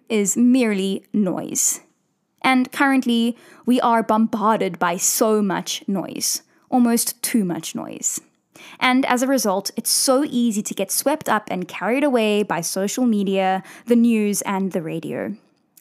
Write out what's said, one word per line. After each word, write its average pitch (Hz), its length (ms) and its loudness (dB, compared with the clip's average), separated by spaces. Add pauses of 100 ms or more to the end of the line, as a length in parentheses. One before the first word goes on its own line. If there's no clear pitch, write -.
is 208 300 0
merely 226 760 2
noise. - 720 -2 (600)
And 254 300 2
currently, 240 640 2 (280)
we 247 160 2
are 233 220 2
bombarded 214 760 0
by 175 160 0
so 214 460 2
much 190 440 -4
noise, - 580 -6 (260)
almost 240 520 2
too 226 220 0
much 175 320 -6
noise. - 460 -8 (580)
And 254 260 2
as 247 160 2
a 262 60 0
result, 208 480 0
it's - 140 -4
so 269 340 2
easy 233 380 0
to - 120 -6
get 190 180 -4
swept - 360 -2
up 214 240 0
and 185 160 -6
carried 254 380 -2
away 214 380 2
by 175 180 -4
social 202 440 -2
media, 190 560 0 (260)
the 240 80 4
news, 220 480 2
and 196 280 -4
the 180 100 -4
radio. 156 540 -6 (460)